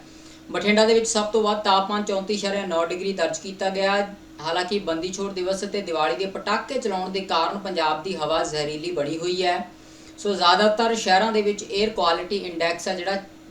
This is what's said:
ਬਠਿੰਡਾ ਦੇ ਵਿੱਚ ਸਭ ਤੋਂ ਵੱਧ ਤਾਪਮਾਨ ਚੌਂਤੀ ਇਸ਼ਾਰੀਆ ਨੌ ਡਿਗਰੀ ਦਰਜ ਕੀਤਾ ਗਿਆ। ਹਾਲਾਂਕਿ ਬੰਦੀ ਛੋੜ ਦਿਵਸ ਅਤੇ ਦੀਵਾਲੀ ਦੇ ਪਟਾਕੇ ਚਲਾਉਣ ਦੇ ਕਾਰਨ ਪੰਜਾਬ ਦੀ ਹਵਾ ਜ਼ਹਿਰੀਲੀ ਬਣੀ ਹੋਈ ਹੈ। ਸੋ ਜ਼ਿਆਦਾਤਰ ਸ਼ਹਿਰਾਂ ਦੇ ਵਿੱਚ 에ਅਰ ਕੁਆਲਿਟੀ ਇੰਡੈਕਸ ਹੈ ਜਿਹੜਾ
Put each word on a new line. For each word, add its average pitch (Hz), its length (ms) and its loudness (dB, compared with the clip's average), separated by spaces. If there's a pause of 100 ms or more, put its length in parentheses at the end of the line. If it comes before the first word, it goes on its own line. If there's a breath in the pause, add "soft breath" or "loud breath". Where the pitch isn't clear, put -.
(520 loud breath)
ਬਠਿੰਡਾ 208 340 4
ਦੇ 226 80 6
ਵਿੱਚ 226 140 4
ਸਭ 208 180 2
ਤੋਂ 214 180 2
ਵੱਧ 208 140 2
ਤਾਪਮਾਨ 202 460 2
ਚੌਂਤੀ 196 300 -2
ਇਸ਼ਾਰੀਆ 196 320 -2
ਨੌ 170 200 0
ਡਿਗਰੀ 185 280 -2
ਦਰਜ 165 240 -2
ਕੀਤਾ 190 320 -4
ਗਿਆ। 196 380 0 (340)
ਹਾਲਾਂਕਿ 180 380 0
ਬੰਦੀ 165 320 -4
ਛੋੜ 196 200 -4
ਦਿਵਸ 190 320 -2
ਅਤੇ 202 180 -4
ਦੀਵਾਲੀ 165 340 0
ਦੇ 190 100 -4
ਪਟਾਕੇ 226 540 -4
ਚਲਾਉਣ 190 300 -2
ਦੇ 190 100 -4
ਕਾਰਨ 180 400 0
ਪੰਜਾਬ 156 440 -2
ਦੀ 190 120 -4
ਹਵਾ 160 280 0
ਜ਼ਹਿਰੀਲੀ 151 480 -4
ਬਣੀ 156 260 -2
ਹੋਈ 180 260 -2
ਹੈ। 180 280 0 (460 loud breath)
ਸੋ 202 160 -2
ਜ਼ਿਆਦਾਤਰ 208 640 4
ਸ਼ਹਿਰਾਂ 208 360 4
ਦੇ 214 100 2
ਵਿੱਚ 202 220 0
에ਅਰ 202 260 0
ਕੁਆਲਿਟੀ 175 460 0
ਇੰਡੈਕਸ 170 520 -2
ਹੈ 190 80 -2
ਜਿਹੜਾ 190 220 -2 (340)